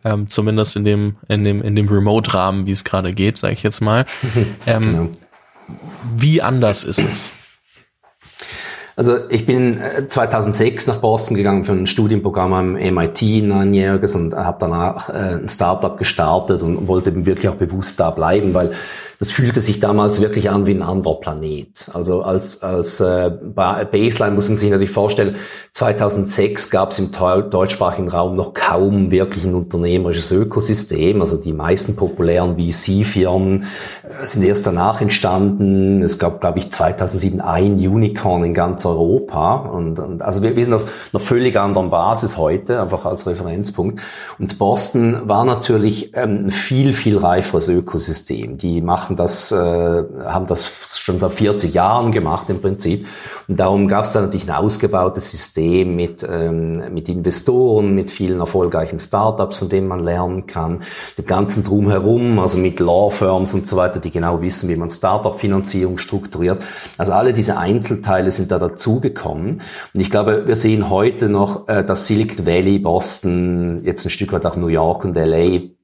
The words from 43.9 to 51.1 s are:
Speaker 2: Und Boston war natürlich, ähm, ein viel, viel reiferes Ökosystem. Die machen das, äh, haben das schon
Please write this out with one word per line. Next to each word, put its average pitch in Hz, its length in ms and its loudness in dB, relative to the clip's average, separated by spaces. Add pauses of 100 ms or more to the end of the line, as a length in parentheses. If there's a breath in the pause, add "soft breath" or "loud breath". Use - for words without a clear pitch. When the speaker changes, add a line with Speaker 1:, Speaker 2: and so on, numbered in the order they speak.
Speaker 2:
Und 95 180 -6
Boston 117 720 0
war 104 160 2
natürlich, 110 720 0
ähm, 110 260 0
ein 95 80 -2
viel, 131 420 0
viel 104 260 2
reiferes 90 500 2
Ökosystem. 80 880 -4
Die 85 240 -2
machen 87 320 -2
das, 90 400 0
äh, 101 40 2 (680)
haben 92 220 -4
das - 520 -6
schon 90 200 -4